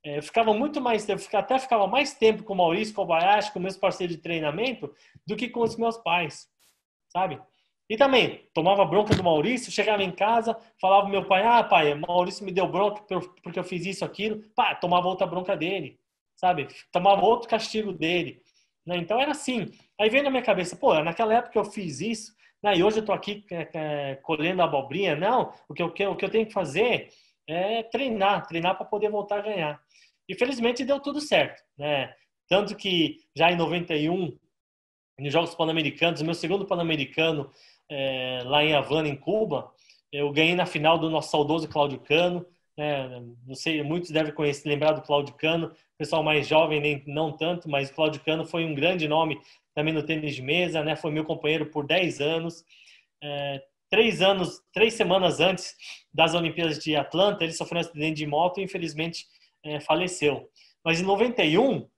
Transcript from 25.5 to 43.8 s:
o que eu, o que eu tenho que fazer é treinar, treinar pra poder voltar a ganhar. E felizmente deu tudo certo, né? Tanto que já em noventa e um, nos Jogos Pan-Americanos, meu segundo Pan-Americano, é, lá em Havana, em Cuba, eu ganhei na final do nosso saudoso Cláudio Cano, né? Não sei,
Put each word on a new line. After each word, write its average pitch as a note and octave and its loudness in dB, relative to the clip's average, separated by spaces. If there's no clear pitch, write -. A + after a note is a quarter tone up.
o D3+ -16
que D#3 -4
eu, E3+ 0
o F#3 -2
que G3 -4
eu F#3+ -4
tenho A3 0
que A3 -10
fazer F#3+ -2
é G3 -2
treinar, A3 0
treinar E3+ -2
pra - -10
poder G#3+ -2
voltar G#3 -4
a G3+ -6
ganhar. G3 -4
E F#3 -8
felizmente B3 0
deu C#4 0
tudo D4 -6
certo, - 0
né? C#3+ -4
Tanto G#3 0
que F3 0
já D#3+ 4
em F3 0
noventa E3+ -2
e D3+ 0
um, F3 -4
nos C3+ -6
Jogos E3 0
Pan-Americanos, D#3+ 0
meu D#3+ -2
segundo F#3 -4
Pan-Americano, D#3+ -2
é, B2+ -6
lá D3 2
em D#3 4
Havana, D3+ 2
em C#3+ -4
Cuba, F3 -2
eu C#3+ -2
ganhei D#3+ 2
na F3 0
final D#3+ 2
do D#3+ -2
nosso D#3 -2
saudoso D#3 0
Cláudio C#3+ 0
Cano, F3 0
né? C3+ -6
Não C3 -14
sei, D#3 -2